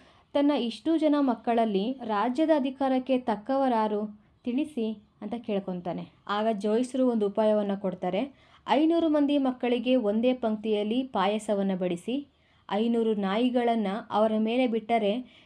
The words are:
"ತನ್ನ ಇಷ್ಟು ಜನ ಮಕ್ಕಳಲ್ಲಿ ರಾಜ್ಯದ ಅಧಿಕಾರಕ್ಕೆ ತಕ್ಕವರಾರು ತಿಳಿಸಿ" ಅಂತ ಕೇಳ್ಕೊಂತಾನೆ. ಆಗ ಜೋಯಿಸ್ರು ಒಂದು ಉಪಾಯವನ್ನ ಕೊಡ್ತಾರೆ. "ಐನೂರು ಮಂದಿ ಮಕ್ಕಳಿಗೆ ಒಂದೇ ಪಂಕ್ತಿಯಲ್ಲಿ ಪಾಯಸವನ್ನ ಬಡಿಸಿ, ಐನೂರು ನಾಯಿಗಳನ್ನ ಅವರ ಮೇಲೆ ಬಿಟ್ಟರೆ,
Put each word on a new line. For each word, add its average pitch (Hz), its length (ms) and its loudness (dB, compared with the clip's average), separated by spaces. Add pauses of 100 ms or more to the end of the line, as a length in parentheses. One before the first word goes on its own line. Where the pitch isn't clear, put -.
(340)
"ತನ್ನ 285 180 4
ಇಷ್ಟು 277 460 0
ಜನ 302 220 4
ಮಕ್ಕಳಲ್ಲಿ 233 840 0
ರಾಜ್ಯದ 247 520 0
ಅಧಿಕಾರಕ್ಕೆ 262 600 0
ತಕ್ಕವರಾರು 220 1040 -2 (240)
ತಿಳಿಸಿ" 233 600 -4 (180)
ಅಂತ 214 160 -10
ಕೇಳ್ಕೊಂತಾನೆ. 185 640 -6 (240)
ಆಗ 208 260 -2
ಜೋಯಿಸ್ರು 233 540 0
ಒಂದು 220 200 2
ಉಪಾಯವನ್ನ 208 480 2
ಕೊಡ್ತಾರೆ. 185 580 -4 (360)
"ಐನೂರು 320 400 2
ಮಂದಿ 294 280 2
ಮಕ್ಕಳಿಗೆ 254 580 0
ಒಂದೇ 226 380 2
ಪಂಕ್ತಿಯಲ್ಲಿ 214 680 -2
ಪಾಯಸವನ್ನ 202 720 0
ಬಡಿಸಿ, 185 520 -4 (440)
ಐನೂರು 226 420 0
ನಾಯಿಗಳನ್ನ 226 760 0 (220)
ಅವರ 220 280 2
ಮೇಲೆ 233 300 2
ಬಿಟ್ಟರೆ, 220 800 -2